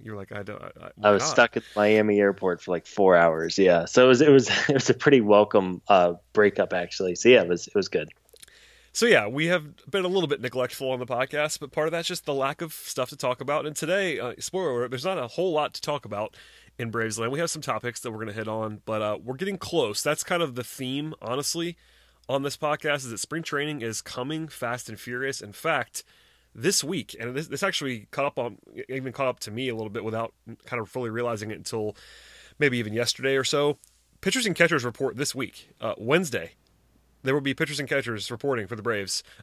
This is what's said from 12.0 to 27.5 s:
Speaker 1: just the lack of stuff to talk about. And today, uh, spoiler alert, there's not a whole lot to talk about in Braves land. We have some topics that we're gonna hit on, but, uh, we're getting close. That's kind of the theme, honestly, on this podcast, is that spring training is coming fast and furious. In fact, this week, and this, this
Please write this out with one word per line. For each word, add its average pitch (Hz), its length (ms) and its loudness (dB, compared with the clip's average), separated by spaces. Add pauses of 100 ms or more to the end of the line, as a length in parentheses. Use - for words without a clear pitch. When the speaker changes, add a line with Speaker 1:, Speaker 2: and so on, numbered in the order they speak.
Speaker 1:
just 175 160 -8
the 147 100 -2
lack 139 280 -2
of 160 120 -10
stuff - 360 -6
to 139 60 -16
talk 127 260 -4
about. 143 240 -4
And 151 100 -10
today, 175 420 -2
uh, 113 200 -6
spoiler 180 320 -4
alert, 120 200 -2
there's 127 140 -8
not 190 140 -4
a 123 80 -4
whole 175 260 -2
lot 147 220 0
to - 60 -14
talk 147 260 -6
about 104 280 -6 (440)
in 117 120 -6
Braves 110 280 -4
land. 117 140 -2
We 143 60 -4
have 165 120 -2
some 156 120 -8
topics 120 380 -6
that 123 100 -8
we're 107 80 -10
gonna 110 140 -8
hit 110 160 -8
on, 107 380 -6
but, 110 160 -4
uh, 107 200 -2
we're 127 140 -10
getting 190 220 -6
close. 120 440 -2
That's 151 200 -2
kind 175 200 -2
of 135 120 -4
the 120 100 -6
theme, 139 560 -8
honestly, 143 560 -4 (520)
on 135 140 -2
this 143 140 -6
podcast, 151 400 -2
is 131 140 -10
that 107 100 -10
spring 160 220 -6
training 147 400 -6
is 113 200 -6
coming 151 460 -8
fast 120 400 -8
and 110 100 -14
furious. 131 420 -8
In 104 120 -16
fact, 147 500 -6 (520)
this 143 280 -2
week, 147 380 -6
and 123 160 -8
this, 160 120 -6
this 135 140 -6